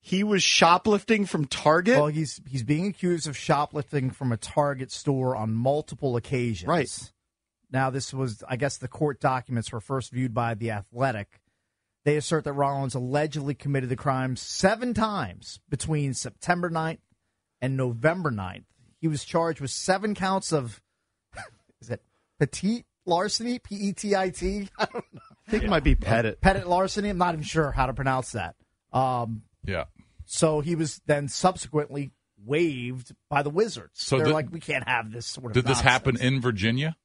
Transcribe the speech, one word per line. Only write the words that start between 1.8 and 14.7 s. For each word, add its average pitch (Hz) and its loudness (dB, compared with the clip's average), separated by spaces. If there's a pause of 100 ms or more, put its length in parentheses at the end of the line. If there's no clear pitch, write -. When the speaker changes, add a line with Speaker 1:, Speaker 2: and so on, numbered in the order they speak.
Speaker 2:
Well, 147 6
he's, 151 -4
he's 127 -4
being 151 2
accused 175 0
of 143 -6
shoplifting 143 0
from 127 -2
a 113 0
Target 139 -2
store 131 0
on 110 -2
multiple 131 0
occasions. 120 -2
Speaker 1:
Right. 147 -2 (600)
Speaker 2:
Now, 131 0
this 131 -6
was, 131 -4
I 127 -4
guess 131 -2
the 131 -10
court 147 -2
documents 127 -2
were 113 -6
first 135 -6
viewed 123 -2
by 117 0
The 113 -4
Athletic. 110 -4 (640)
They 147 4
assert 151 0
that 147 -4
Rollins 139 0
allegedly 139 -2
committed 135 -2
the 127 -2
crime 131 0
seven 226 0